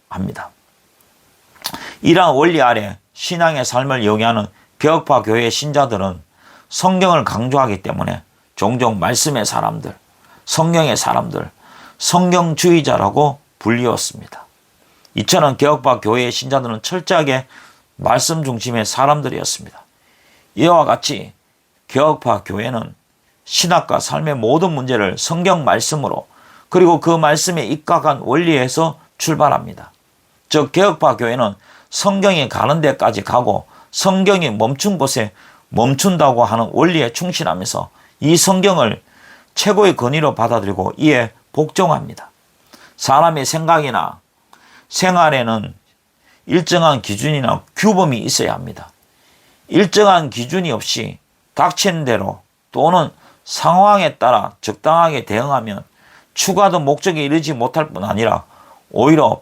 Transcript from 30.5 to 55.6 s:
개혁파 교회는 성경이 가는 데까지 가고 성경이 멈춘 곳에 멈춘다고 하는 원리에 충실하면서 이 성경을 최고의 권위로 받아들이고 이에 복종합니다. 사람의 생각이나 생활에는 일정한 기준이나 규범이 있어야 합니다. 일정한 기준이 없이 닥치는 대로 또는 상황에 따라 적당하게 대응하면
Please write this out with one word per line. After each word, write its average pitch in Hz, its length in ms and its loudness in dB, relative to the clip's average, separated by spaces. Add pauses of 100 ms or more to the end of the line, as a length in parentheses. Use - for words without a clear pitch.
개혁파 165 460 2
교회는 117 380 -2 (340)
성경이 190 600 0
가는 131 320 0
데까지 120 420 0
가고 117 420 -2 (260)
성경이 185 600 0
멈춘 135 460 -2
곳에 123 360 -2 (360)
멈춘다고 139 760 2
하는 113 260 -2
원리에 156 420 0
충실하면서 147 760 -6 (320)
이 160 160 4
성경을 180 640 2 (540)
최고의 196 420 2
권위로 139 380 0
받아들이고 101 640 -2
이에 127 340 2 (200)
복종합니다. 156 800 -2 (680)
사람의 151 500 2
생각이나 151 720 -2 (680)
생활에는 135 880 0 (720)
일정한 160 560 2
기준이나 123 640 -2 (120)
규범이 185 440 2
있어야 92 340 -2
합니다. - 380 -14 (800)
일정한 180 580 4
기준이 143 420 -4
없이 104 460 -6 (360)
닥치는 170 500 0
대로 98 380 -2 (320)
또는 156 360 2 (360)
상황에 185 680 2
따라 113 440 0
적당하게 156 640 0
대응하면 113 600 -4 (500)